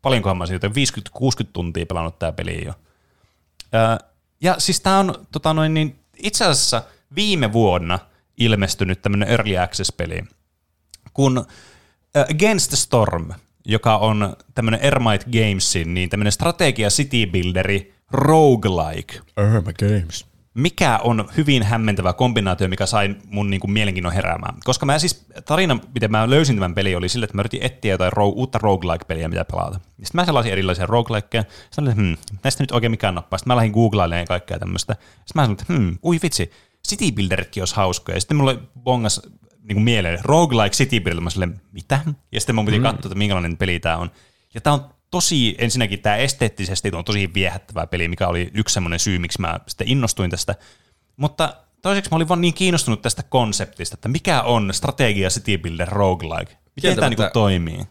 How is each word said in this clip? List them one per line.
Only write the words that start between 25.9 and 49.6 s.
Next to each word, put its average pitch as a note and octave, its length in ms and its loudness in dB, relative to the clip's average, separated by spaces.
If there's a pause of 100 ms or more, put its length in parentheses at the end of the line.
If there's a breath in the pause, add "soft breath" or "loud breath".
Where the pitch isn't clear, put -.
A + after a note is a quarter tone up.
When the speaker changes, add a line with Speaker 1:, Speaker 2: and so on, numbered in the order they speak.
Speaker 1:
miten G#2+ 180 0
mä A2 180 2
löysin C#3 260 4
tämän F#2 200 -2
pelin, F#2+ 220 0
oli F2+ 120 -2
sille, A#2+ 140 -2
että G#2 140 -8
mä G2+ 40 0
yritin F#2+ 220 -4
etsiä A2+ 300 -2
jotain F2+ 200 0
ro-, G#2 120 2 (100)
uutta B2+ 220 -4
roguelike-peliä, F2 680 -2
mitä E2+ 180 -4
pelata. F2 340 -6 (200)
Ja G2+ 60 -16
sit - 80 -10
mä F3 120 0
selasin B2 260 0
erilaisia F#2+ 340 0
roguelikeja. A2+ 580 -2 (200 loud breath)
Sitten - 200 -6
olin, B2 120 2
hmm, F#2+ 220 2 (260)
näistä C3+ 200 -2
nyt C3 80 -4
oikein A#2 200 0
mikään G2+ 240 0
nappaa. E2+ 220 -6
Sitten - 140 -2
mä B2 40 4
lähdin A2+ 180 4
googlailemaan F#2+ 540 2
kaikkea F2+ 320 -4
tämmöstä. F2+ 340 -4 (100)
Sitten - 200 -20 (120)
mä D#3 80 2
sanoin, A2 80 2 (100)
että - 120 -4
hmm, F#2+ 320 2
ui E3 180 2
vitsi, A#2 280 -2 (360 soft breath)
city G3+ 240 0
builderitkin F#2+ 500 -2
olisi F#2 140 -4
hauskoja. F#2 400 -2
Ja F2+ 60 -2
sitten D3+ 160 0
mulle C3+ 220 2 (240)
bongas, A#2+ 380 0 (420)
niinku, G#2 180 -2
mieleen F#2+ 420 2
roguelike C3 520 4
city C3 240 2
builder. E2+ 220 -2
Mä F2 80 -2
silleen, F2 320 -4 (100)
mitä? C3+ 280 -2 (320)
Ja A2 80 -4
sitten A#2 160 -2
mun G#2+ 100 2
piti G#2 140 2
Speaker 3:
Mm. B2+ 40 2
Speaker 1:
katsoa, G#2+ 260 -2
että F#2+ 80 -6
minkälainen F2+ 400 0
peli F2+ 220 0
tää E2 180 0
on. F2 140 -6 (420 soft breath)
Ja A2+ 80 -12
tää D3 120 2
on C#3 120 -2 (320)
tosi, C#3 400 0
ensinnäkin A2+ 440 -2
tää G#2 160 2
esteettisesti G#2 760 -2
on E2+ 120 -8
tosi G2+ 280 -2
viehättävä F2+ 540 -4
peli, F2 200 -2
mikä F2 200 -2
oli F2 260 -2
yksi G#2 200 0
semmonen E2+ 260 -2
syy, F#2+ 200 0
miksi E2+ 220 -6
mä E2 260 -4